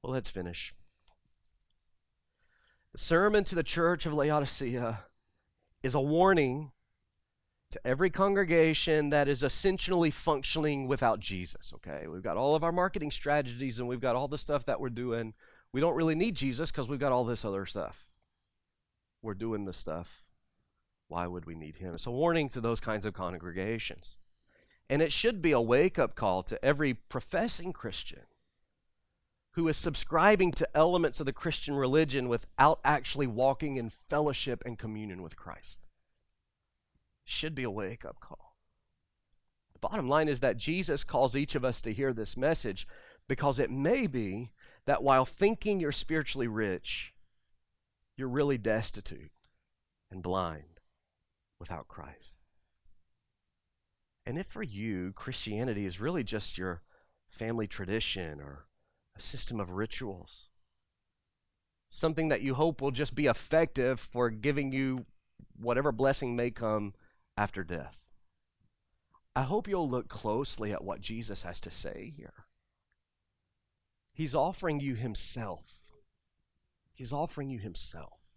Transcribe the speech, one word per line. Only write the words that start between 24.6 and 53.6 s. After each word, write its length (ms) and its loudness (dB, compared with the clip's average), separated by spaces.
And 120 4
it 100 4
should 300 2
be 100 4
a 100 6
wake-up 540 4
call 280 2
to 200 -6
every 300 4
professing 800 -2
Christian 500 -8
who 160 0
is 80 2
subscribing 760 4
to 260 0
elements 420 4
of 60 -2
the 80 -2
Christian 420 -2
religion 540 2
without 560 4
actually 400 2
walking 500 0
in 140 -4
fellowship 760 -2
and 120 -8
communion 460 -8
with 120 -12
Christ. 520 -14
Should 300 -4
be 80 -4
a 80 -2
wake-up 480 -8
call. 360 -20
The 60 -20
bottom 280 -2
line 200 4
is 140 0
that 160 2
Jesus 460 0
calls 320 2
each 200 0
of 100 0
us 160 0
to 120 -4
hear 200 0
this 240 -4
message 500 0
because 320 2
it 120 2
may 360 2
be 440 -4
that 180 2
while 220 6
thinking 540 2
you're 120 0
spiritually 560 0
rich, 640 -2
you're 120 -6
really 300 2
destitute 720 -2
and 140 -12
blind 580 -2
without 280 -10
Christ. 580 -20